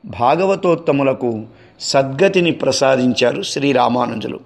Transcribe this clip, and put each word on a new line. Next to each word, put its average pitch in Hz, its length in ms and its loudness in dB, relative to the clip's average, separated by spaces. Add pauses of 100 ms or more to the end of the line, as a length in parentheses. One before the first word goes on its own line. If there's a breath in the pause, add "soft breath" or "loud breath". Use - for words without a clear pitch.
భాగవతోత్తములకు 139 1400 0 (380 loud breath)
సద్గతిని 160 720 2
ప్రసాదించారు 127 920 0
శ్రీ 143 300 -2
రామానుజులు. 120 720 -2